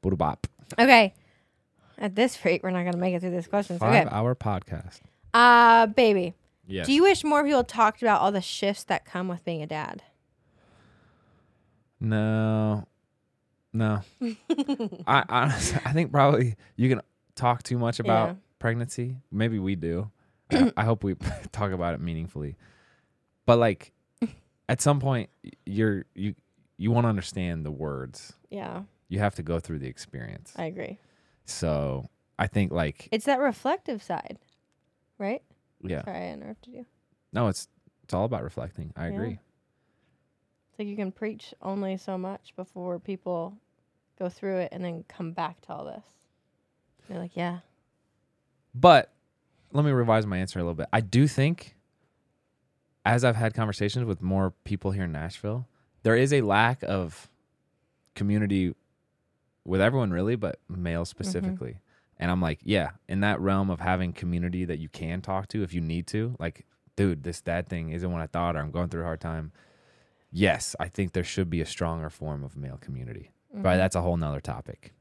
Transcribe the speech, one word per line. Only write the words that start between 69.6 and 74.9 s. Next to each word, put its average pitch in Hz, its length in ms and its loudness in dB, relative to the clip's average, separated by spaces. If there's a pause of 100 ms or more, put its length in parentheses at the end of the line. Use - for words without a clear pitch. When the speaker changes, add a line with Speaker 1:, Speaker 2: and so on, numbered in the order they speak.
Speaker 1:
Yes, 90 500 0
I 87 80 -4
think 92 240 -4
there 90 100 -2
should 90 260 -4
be 85 120 -2
a 78 40 -2
stronger 82 440 -4
form 73 340 -8
of 69 140 -14
male 69 200 -10
community. 62 540 -12 (220)
But 208 60 -12 (100)
Speaker 2:
Mm-hmm. 90 80 6
Speaker 1:
that's 92 180 2
a 87 60 0
whole 87 160 0
nother 73 240 -4
topic. - 600 -12